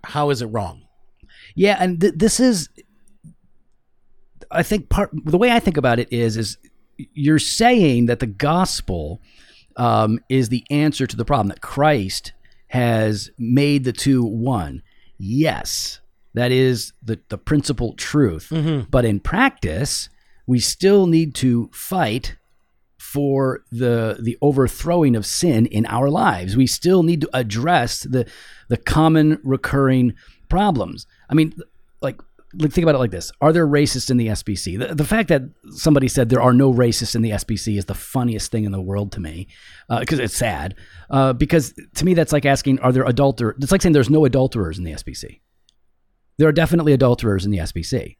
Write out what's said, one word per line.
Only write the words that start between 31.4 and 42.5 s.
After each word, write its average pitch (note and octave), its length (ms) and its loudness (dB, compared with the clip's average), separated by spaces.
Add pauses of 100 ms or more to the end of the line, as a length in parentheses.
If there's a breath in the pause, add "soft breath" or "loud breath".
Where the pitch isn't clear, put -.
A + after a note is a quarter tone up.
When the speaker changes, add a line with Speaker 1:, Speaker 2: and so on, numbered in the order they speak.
Speaker 2:
like, C3 200 -6 (340)
like, D3+ 180 -2
think F3+ 120 0
about D#3+ 100 4
it C#3 40 2
like A#2+ 120 0
this. F2+ 200 -10 (120)
Are D3+ 100 4
there E3 140 2
racists C#3+ 440 0
in B2+ 60 2
the A2+ 140 0
S G2+ 120 -4
B G#2+ 140 -6
C? F#2 220 -8
The, C#3 160 -6
the D3+ 100 0
fact G#3+ 240 -2
that C#3+ 140 2 (280)
somebody C#3+ 380 2
said A#2+ 220 0
there B2 100 4
are B2 140 4
no C3 180 6
racists A#2 420 0
in A#2 60 0
the A2+ 120 0
S G2+ 120 -4
B A2 140 -4
C G#2 180 -4
is G2 80 -4
the G2 100 -8
funniest A#2+ 560 -4
thing A2 140 -2
in G2+ 80 -4
the G2 80 -4
world G2 320 -6
to - 80 -10
me, E2 280 -12 (420 loud breath)
uh, A#2+ 160 -2
'cause D#3 120 -2
it's A#2 160 -4
sad. F#2+ 400 -4 (360 loud breath)
Uh, C3+ 240 2
because D3 400 0 (220)
to - 100 -4
me, F#3 80 4
that's E3 180 2
like C#3+ 140 0
asking, C#3 340 2